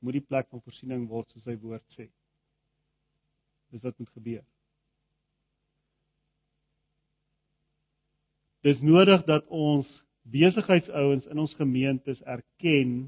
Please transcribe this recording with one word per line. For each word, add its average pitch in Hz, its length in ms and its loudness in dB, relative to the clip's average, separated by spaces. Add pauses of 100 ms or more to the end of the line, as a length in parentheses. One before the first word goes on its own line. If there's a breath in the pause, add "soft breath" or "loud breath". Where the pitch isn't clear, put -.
moet 127 160 -6
die 139 100 -8
plek 131 220 -6
van 120 120 -20
voorsiening 123 460 -12
word, 113 220 -12
soos 110 140 -20
sy 120 180 -10
woord 113 220 -14 (120)
sê. 113 140 -20 (1600)
Dis 113 140 -18
wat 123 160 -10
moet 113 80 -14
gebeur. 113 340 -14 (4000)
Dis 139 160 2
nodig 180 480 6
dat 151 240 0
ons 147 340 0 (460)
besigheidsouens 156 960 2
in 151 100 -6
ons 151 140 -4
gemeentes 131 720 -4
erken 131 680 -2 (140)